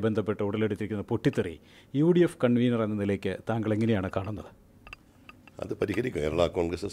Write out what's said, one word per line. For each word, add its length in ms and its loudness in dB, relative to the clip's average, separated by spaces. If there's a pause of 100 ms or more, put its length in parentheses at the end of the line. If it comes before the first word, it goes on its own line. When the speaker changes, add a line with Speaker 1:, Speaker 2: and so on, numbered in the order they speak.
Speaker 1:
ബന്ധപ്പെട്ട് 380 0
ഉടലെടുത്തിരിക്കുന്ന 680 -2
പൊട്ടിത്തെറി 440 0 (380)
യു 220 4
ഡി 120 6
എഫ് 160 -6
കൺവീനർ 420 4
എന്ന 160 -2
നിലയ്ക്ക് 320 0 (160)
താങ്കൾ 280 0
എങ്ങനെയാണ് 400 0
കാണുന്നത്? 340 -8 (1120)
Speaker 2:
അത് 160 -6
പരിഹരിക്കും. 420 -2
കേരള 220 2 (140)
കോൺഗ്രസ് 360 -2